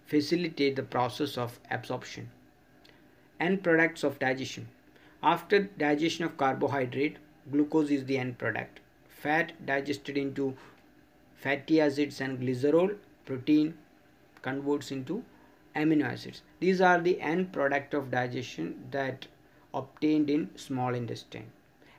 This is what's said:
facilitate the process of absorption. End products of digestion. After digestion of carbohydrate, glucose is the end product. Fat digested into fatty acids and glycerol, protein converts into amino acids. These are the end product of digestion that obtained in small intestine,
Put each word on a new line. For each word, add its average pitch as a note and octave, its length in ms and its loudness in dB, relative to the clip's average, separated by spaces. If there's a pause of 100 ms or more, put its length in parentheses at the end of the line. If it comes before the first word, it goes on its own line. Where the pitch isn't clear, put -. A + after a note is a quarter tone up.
facilitate D3+ 720 0
the C3 60 -2
process B2 560 -2
of A#2 200 -6 (120)
absorption. A#2+ 600 -8 (1080)
End F#3 220 2
products D#3+ 420 4
of C3+ 140 -2
digestion. C3 500 -4 (540)
After E3+ 400 2
digestion D#3+ 640 0
of D#3 100 -8
carbohydrate, C3 800 0 (340)
glucose D3 400 2
is C3+ 140 2
the C3 140 0
end B2 180 -4
product. A#2 440 -6 (280)
Fat D#3+ 440 -2 (120)
digested C#3 540 -4
into C3+ 360 -2 (800)
fatty C#3+ 460 2
acids D3 400 0
and C3+ 180 -4
glycerol, D3 580 2 (280)
protein D3+ 500 2 (680)
converts C#3+ 480 -4
into C#3 340 -6 (520)
amino D3+ 280 4
acids. B2 380 -8 (160)
These F3+ 240 2
are F3+ 180 8
the F3+ 200 2
end F3 320 -2
product C#3 420 0
of C3+ 160 -4
digestion B2+ 800 -6
that C3 360 -6 (460)
obtained D3+ 560 0
in D#3 280 0
small B2+ 380 -4
intestine, A#2 560 -8 (480)